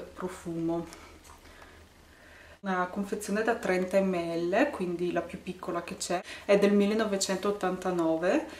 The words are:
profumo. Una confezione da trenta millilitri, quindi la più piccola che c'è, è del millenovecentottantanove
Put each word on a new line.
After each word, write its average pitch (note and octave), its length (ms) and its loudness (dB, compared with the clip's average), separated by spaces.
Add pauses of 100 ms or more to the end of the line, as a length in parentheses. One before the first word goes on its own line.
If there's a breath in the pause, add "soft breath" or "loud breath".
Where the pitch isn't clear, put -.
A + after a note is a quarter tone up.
(140)
profumo. E3 880 -6 (1600 loud breath)
Una F#3 240 0
confezione G3+ 540 -2
da A#3 100 2
trenta F#3 460 2
millilitri, F3+ 720 2
quindi F3 400 -2
la E3+ 100 0
più E3+ 180 -10
piccola F3 440 -6
che F#3 140 -10
c'è, F3+ 220 -2 (260 loud breath)
è G3+ 120 8
del G3+ 160 6
millenovecentottantanove F#3+ 1700 2 (120 loud breath)